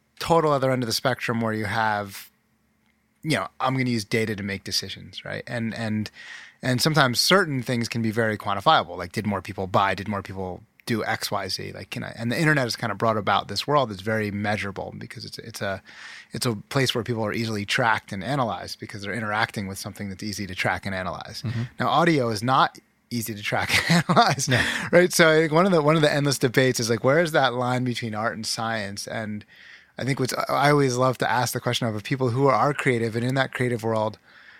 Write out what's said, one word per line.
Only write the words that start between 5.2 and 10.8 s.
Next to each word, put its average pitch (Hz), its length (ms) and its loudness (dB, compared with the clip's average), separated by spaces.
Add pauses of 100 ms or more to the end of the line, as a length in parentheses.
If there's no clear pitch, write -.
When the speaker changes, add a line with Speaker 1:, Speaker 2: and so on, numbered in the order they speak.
Speaker 1:
right? 101 220 -8
And, 113 280 -4
and, 107 360 -4 (520)
and 127 200 0
sometimes 143 380 4
certain 165 420 2
things 117 260 -2
can 117 140 -4
be 110 80 0
very 110 260 0
quantifiable, 98 600 2
like, 90 160 -8
did 101 140 -6
more 98 160 -2
people 98 240 -6
buy? 98 280 2
Did 95 120 -6
more 101 160 -4
people 92 400 -10 (220)